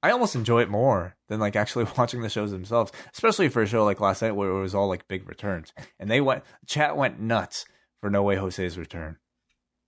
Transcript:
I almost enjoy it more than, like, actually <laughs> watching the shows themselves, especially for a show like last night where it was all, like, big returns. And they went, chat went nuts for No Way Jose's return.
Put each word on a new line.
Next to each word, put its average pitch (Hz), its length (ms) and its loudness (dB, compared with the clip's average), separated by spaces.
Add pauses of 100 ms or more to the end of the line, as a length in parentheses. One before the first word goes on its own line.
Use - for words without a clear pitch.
I 160 80 4
almost 240 240 2
enjoy 117 280 4
it 95 80 2
more 104 460 0 (120)
than, 107 120 -4
like, 104 160 0
actually 107 360 0
<laughs> - 60 -6
watching 123 240 0
the 110 80 -6
shows 107 200 -4
themselves, 101 420 -2 (200)
especially 214 360 2
for 120 140 2
a 107 40 2
show 110 200 2
like 101 140 0
last 98 200 2
night 113 160 0
where 98 140 0
it 95 100 0
was 95 140 -4
all, 101 140 2
like, 90 200 -4
big 95 200 -8
returns. 87 440 -8 (260)
And 101 120 -6
they 127 100 4
went, 131 240 0 (220)
chat 151 300 0
went 139 240 0
nuts 110 440 -2 (380)
for 104 80 -2
No 101 120 2
Way 98 140 2
Jose's 92 400 -4
return. 80 400 -10 (720)